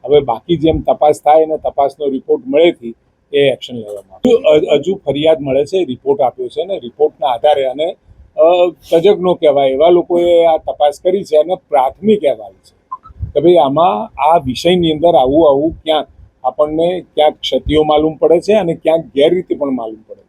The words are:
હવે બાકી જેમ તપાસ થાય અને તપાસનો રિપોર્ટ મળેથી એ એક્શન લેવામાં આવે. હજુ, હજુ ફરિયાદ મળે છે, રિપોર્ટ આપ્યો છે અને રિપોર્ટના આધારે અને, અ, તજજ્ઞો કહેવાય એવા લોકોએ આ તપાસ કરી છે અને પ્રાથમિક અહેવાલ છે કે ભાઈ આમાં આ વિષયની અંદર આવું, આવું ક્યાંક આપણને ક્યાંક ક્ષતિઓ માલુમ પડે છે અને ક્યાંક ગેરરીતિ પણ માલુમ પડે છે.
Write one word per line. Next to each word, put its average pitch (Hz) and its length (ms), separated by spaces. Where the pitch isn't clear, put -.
હવે 143 160
બાકી 135 360
જેમ 156 240
તપાસ 151 440
થાય 156 200
અને 156 120
તપાસનો 143 500
રિપોર્ટ 135 400
મળેથી 139 480
એ 143 80
એક્શન 131 340
લેવામાં 104 400
આવે. 151 440
હજુ, - 160
હજુ 175 320
ફરિયાદ 151 340
મળે 139 240
છે, 185 200
રિપોર્ટ 135 360
આપ્યો 123 280
છે 147 140
અને 117 160
રિપોર્ટના 143 480
આધારે 139 380
અને, 139 320
અ, 151 80
તજજ્ઞો 175 440
કહેવાય 139 360
એવા 139 180
લોકોએ 175 560
આ 160 120
તપાસ 147 440
કરી 185 240
છે 151 120
અને 156 180
પ્રાથમિક 151 560
અહેવાલ 110 280
છે - 480
કે 147 60
ભાઈ 170 160
આમાં 170 680
આ 160 160
વિષયની 160 540
અંદર 165 220
આવું, 147 340
આવું 143 240
ક્યાંક 160 220
આપણને 156 560
ક્યાંક 151 340
ક્ષતિઓ 143 480
માલુમ 151 320
પડે 165 260
છે 190 120
અને 180 220
ક્યાંક 160 300
ગેરરીતિ 170 400
પણ 139 160
માલુમ 113 380
પડે 101 60
છે. - 140